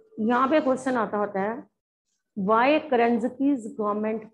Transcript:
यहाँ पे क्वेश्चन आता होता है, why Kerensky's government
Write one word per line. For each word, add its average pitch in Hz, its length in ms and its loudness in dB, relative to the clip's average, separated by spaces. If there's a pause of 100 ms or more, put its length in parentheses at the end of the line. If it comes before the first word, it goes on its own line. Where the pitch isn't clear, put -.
(200)
यहाँ 240 300 2
पे 302 120 4
क्वेश्चन 254 360 0
आता 208 200 -2
होता 202 240 -2
है, 233 260 -6 (680)
why 233 420 4 (100)
Kerensky's 240 800 0 (120)
government 214 540 -4